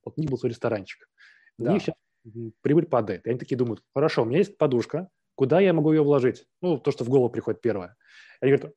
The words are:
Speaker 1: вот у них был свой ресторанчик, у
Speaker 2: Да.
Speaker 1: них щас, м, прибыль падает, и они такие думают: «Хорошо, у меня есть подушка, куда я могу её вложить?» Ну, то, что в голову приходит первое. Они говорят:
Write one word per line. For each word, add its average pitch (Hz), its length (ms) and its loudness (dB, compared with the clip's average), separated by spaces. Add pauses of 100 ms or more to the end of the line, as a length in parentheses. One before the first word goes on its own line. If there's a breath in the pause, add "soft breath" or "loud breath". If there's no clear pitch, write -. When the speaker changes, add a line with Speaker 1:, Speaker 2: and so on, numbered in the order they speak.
Speaker 1:
вот - 140 -14
у - 40 -6
них 151 80 -4
был 120 80 -4
свой 123 120 -4
ресторанчик, 113 580 -8 (500 soft breath)
у 120 60 -6
Speaker 2:
Да. 143 80 2
Speaker 1:
них 208 100 2
щас, - 120 -4 (320)
м, 113 260 -14 (100)
прибыль 160 240 2
падает, 107 400 -2
и 113 40 -4
они 123 80 -2
такие - 200 -6
думают: 117 240 -4 (120)
«Хорошо, 147 280 0
у 110 40 0
меня 127 120 0
есть 202 200 -2
подушка, 147 500 -2 (280)
куда 139 240 2
я 190 140 4
могу 156 180 2
её 156 120 4
вложить?» 135 420 2 (160)
Ну, 175 160 0
то, 143 140 -2
что 131 120 -6
в 120 60 -4
голову 127 200 4
приходит 113 320 -6
первое. 98 340 -6 (460 loud breath)
Они 135 100 4
говорят: - 240 -2